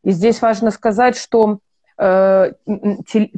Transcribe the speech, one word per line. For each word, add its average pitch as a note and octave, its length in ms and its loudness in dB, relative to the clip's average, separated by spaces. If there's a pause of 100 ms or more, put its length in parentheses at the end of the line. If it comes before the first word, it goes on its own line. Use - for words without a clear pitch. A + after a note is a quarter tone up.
И F#3+ 60 0
здесь G#3 300 0
важно A3+ 300 0
сказать, A#3+ 460 0
что, G#3+ 420 0 (380)
э, F#3+ 540 2 (140)
м, G#3+ 180 -6
м, G3+ 200 -4
те-, A3 340 -2